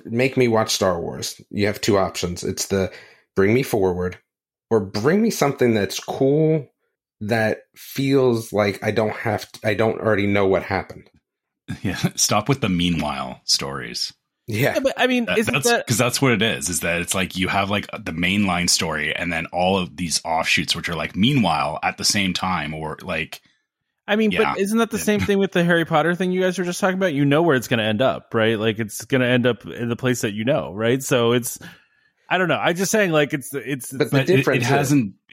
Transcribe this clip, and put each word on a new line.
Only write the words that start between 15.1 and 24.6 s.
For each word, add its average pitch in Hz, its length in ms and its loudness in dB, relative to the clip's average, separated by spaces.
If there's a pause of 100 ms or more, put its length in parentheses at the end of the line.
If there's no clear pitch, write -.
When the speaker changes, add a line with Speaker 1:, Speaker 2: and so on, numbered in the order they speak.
Speaker 2:
That, - 120 2
Speaker 3:
isn't 220 160 0
Speaker 2:
that's 233 160 0
Speaker 3:
that 233 180 0
Speaker 2:
'cause 110 100 0
that's 123 240 0
what 127 120 4
it 98 80 2
is, 113 260 0
is 90 140 -4
that 87 180 -2
it's 87 160 -4
like 92 220 -2
you 92 100 0
have, 98 220 0
like, 101 220 -4
the 101 200 -10
mainline 90 580 0
story 78 460 -2
and 85 160 -6
then 82 220 -4
all 92 240 2
of 92 180 -4
these 85 300 -4
offshoots, 82 500 0
which 82 140 -8
are, 85 60 -6
like, 78 200 -8
meanwhile 90 640 2
at 92 160 -4
the 101 60 -6
same 95 300 0
time 82 400 -4
or, 78 280 -8
like, 82 380 -8 (640)
Speaker 3:
I 214 120 0
mean, 220 140 2
Speaker 2:
Yeah. 190 220 0
Speaker 3:
but - 60 -4
isn't 208 200 0